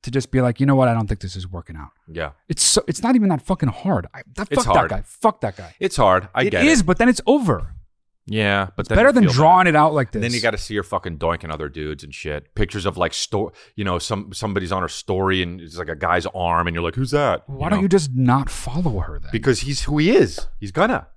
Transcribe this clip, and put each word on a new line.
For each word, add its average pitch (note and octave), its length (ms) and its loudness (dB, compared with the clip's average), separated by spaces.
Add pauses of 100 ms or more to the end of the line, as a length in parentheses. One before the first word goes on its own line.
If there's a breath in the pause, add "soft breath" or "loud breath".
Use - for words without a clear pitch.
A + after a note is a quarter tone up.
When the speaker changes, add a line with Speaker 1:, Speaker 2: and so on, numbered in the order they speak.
Speaker 1:
to - 80 -10
just B2+ 220 -2
be C3 100 2
like, B2 180 0
"You C3+ 60 2
know C#3 100 4
what? C3 120 6
I A#2 80 2
don't A2 120 0
think G2+ 120 -2
this F#2 160 -10
is F#2 120 -10
working F2 280 -14
out." D2+ 140 -14 (220)
Speaker 2:
Yeah. D#2+ 200 -8 (180)
Speaker 1:
It's - 140 -2
so, - 240 2
it's - 160 -6
not B3 120 2
even G#3+ 140 4
that D3+ 140 -2
fucking F3 260 -2
hard. D#3+ 460 -4
I, - 80 -20 (120)
that, G#3 140 -8
Speaker 2:
It's A#3 140 0
Speaker 1:
fuck G2+ 120 2
Speaker 2:
hard. D#2+ 140 4
Speaker 1:
that - 80 -4
guy. - 80 -4
Fuck - 360 -2
that G#2 160 -4
guy. F2 220 -18
Speaker 2:
It's F#3 180 -2
hard. F#2+ 360 4
I B2 120 0
Speaker 1:
It G#3 40 0
Speaker 2:
get F2+ 160 2
Speaker 1:
is, C#4+ 160 6
Speaker 2:
it. E3 60 2
Speaker 1:
but F3+ 100 2
then A#3 120 4
it's - 180 2
over. A3 480 2 (520)
Speaker 2:
Yeah, G2+ 480 0
but G2+ 60 -6
Speaker 1:
It's - 80 -6
Speaker 2:
then A2 80 2
Speaker 1:
better A#3+ 120 6
Speaker 2:
you C#4+ 40 2
Speaker 1:
than A#3 120 6
Speaker 2:
feel C3+ 80 4
Speaker 1:
drawing E3+ 320 6
Speaker 2:
bad. F3 40 4
Speaker 1:
it D3+ 60 2
out D3+ 180 4
like C#3 200 -2
Speaker 2:
And A2 100 -2
then A#2+ 80 -2
Speaker 1:
this. B2 40 -2
Speaker 2:
you A2+ 60 -2
gotta A2 160 0
see - 180 -8
her G2 80 -2
fucking F2+ 340 -6
doinking E2 340 -4
other D2+ 180 -8
dudes D2+ 340 -10
and C#2+ 100 -18
shit. D2 420 -10
Pictures F#2+ 300 -2
of, F#2 100 -2
like, E2+ 200 -2
sto-, G#2 360 -4 (240 soft breath)
you G#2+ 80 -6
know, F#2 160 -2
some, G2 320 -6
somebody's F#2+ 400 -4
on F#2+ 120 -2
her E2+ 40 -4
story F#2+ 540 -2
and F2 180 -6
it's E2 180 -18
like E2 120 -10
a E2 60 -6
guy's F2 320 0
arm E2+ 400 -2
and E2+ 80 -4
you're E2+ 80 -4
like, E2 120 -4
"Who's B2+ 160 -4
that?" C#3+ 360 0
Speaker 1:
Why C#3 180 -8
Speaker 2:
You F3 60 -4
Speaker 1:
don't G#3 80 0
Speaker 2:
know? - 40 2
Speaker 1:
you G3 60 2
just E3 260 2
not B2+ 340 2
follow C3+ 500 -4
her - 200 -6
then? - 120 -8
Speaker 2:
Because A#2 300 0
he's C#3 220 -4
who D3+ 160 -2
he D#3+ 160 4
is. - 320 2 (120)
He's G2 120 -10
gonna. G3 460 0